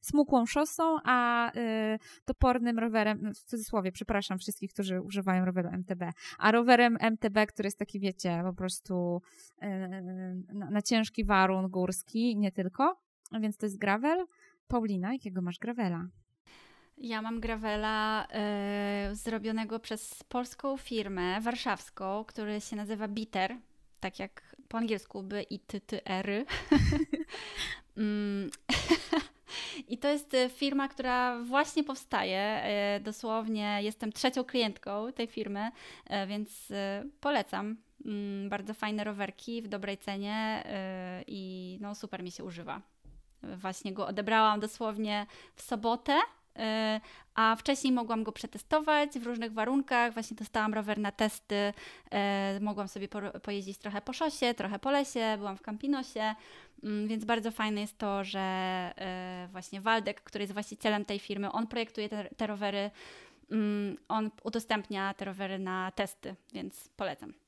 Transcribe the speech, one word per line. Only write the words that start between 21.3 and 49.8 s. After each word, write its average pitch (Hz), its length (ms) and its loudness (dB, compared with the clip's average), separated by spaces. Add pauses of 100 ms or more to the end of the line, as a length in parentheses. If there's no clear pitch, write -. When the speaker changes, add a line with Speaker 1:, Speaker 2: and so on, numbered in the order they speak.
Speaker 2:
warszawską, 220 840 -2
który 208 360 -6
się - 160 -8
nazywa 208 320 -4
Bitter, 208 480 -2 (440)
tak - 180 -6
jak - 380 -10 (120)
po 226 100 -2
angielsku 214 440 -2
by 196 200 -4
i - 180 -6
ty, - 200 -6
ty, - 240 -6
ery. 202 400 0 (260)
<laughs> 294 540 4 (720)
Mm. 208 540 0 (180)
<laughs> - 1200 -2
I 240 100 -6
to 285 100 0
jest, 294 260 0
e, 254 140 6
firma, 277 400 0
która 247 500 0
właśnie 285 460 2
powstaje. 196 540 0
E, 202 600 0
dosłownie 214 840 -2
jestem 214 300 -4
trzecią 254 320 2
klientką 220 680 -2
tej 233 140 -4
firmy, 208 440 -4 (360)
e, 196 200 -2
więc, 208 440 -8
e, 202 340 -2 (160)
polecam. 214 560 0 (280)
Mm, 202 440 -4
bardzo 202 260 -4
fajne 214 300 -2
rowerki 208 580 -6
w 220 60 -10
dobrej 196 300 -6
cenie, 214 680 -4
e, 185 600 -6
i 185 540 -10
no, 208 140 -8
super 190 280 -10
mi 180 80 -6
się - 140 -12
używa. 170 380 -10 (760)
Właśnie 190 360 -6
go 190 140 -2
odebrałam 214 540 4
dosłownie 214 680 -2 (280)
w - 80 -18
sobotę, 240 520 0 (420)
e, 220 440 0 (340)
a 220 220 6
wcześniej 269 360 2
mogłam 226 320 0
go 214 80 -4
przetestować 302 800 2
w 233 160 -6
różnych 233 260 -4
warunkach. 240 600 4